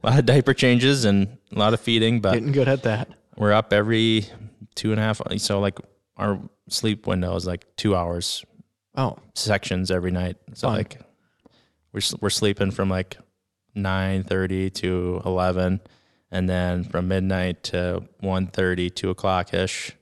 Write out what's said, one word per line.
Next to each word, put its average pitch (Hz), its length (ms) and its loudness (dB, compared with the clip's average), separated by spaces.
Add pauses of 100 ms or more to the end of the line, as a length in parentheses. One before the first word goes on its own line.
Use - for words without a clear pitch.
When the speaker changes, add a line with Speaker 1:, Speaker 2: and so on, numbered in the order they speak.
Speaker 1:
a - 40 -2
lot 127 120 6
of 123 80 4
diaper 135 260 6
changes 127 540 4
and 101 320 2 (120)
a - 80 -6
lot 107 140 4
of 113 80 0
feeding, 113 400 2
but 98 140 2
Speaker 2:
Getting 139 180 0
good 135 160 4
at 135 140 2
that. 110 260 -2 (300)
Speaker 1:
we're 104 160 4
up 110 180 2
every 110 540 2 (480)
two - 160 -2
and 107 100 0
a - 20 0
half, 110 200 -2 (160)
so, 101 220 -2
like, 101 180 -2 (400)
our 101 200 -2 (300)
sleep - 380 -4
window 90 300 -2
is, 90 100 -6
like, 87 180 -6 (120)
two 101 200 2
hours 87 480 -4 (540)
Speaker 2:
Oh. 131 180 -2 (180)
Speaker 1:
sections 95 560 -2
every 90 200 0
night. 90 260 -2 (160)
So, 127 160 -4
Speaker 2:
Fun. 110 80 0
Speaker 1:
like, - 240 -6 (920)
we're 98 60 -6
s-, - 200 -4
we're 101 80 -2
sleeping 101 420 0
from, 98 200 -2
like, 92 260 -4 (580)
nine 95 500 -2
thirty 95 460 -2
to 90 540 -4
eleven, 92 560 0 (500)
and 92 200 -2
then 90 340 -2
from 90 240 -4
midnight 92 560 -2
to 90 380 -4 (180)
one 95 280 -2
thirty, 90 420 0
two - 180 -6
o'clock-ish 92 920 -2